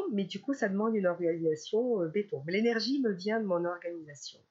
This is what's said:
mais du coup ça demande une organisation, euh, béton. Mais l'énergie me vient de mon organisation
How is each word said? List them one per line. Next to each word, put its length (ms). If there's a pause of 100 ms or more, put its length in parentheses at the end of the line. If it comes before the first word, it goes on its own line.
(140)
mais 100
du 160
coup 140
ça 160
demande 260
une 120
organisation, 920
euh, 60
béton. 380
Mais 80
l'énergie 480
me 100
vient 300
de 40
mon 200
organisation 760 (120)